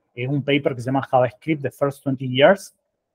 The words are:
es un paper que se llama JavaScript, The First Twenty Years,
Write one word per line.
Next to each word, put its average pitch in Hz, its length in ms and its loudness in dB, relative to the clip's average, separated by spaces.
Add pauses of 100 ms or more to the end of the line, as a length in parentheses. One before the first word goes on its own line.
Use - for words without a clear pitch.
(140)
es 123 140 -6
un 143 140 -2
paper 143 320 0
que 120 80 -12
se 117 40 -8
llama 131 160 -2
JavaScript, 135 600 -2
The 123 80 -6
First 139 320 -4
Twenty 131 260 -4
Years, 139 460 4 (400)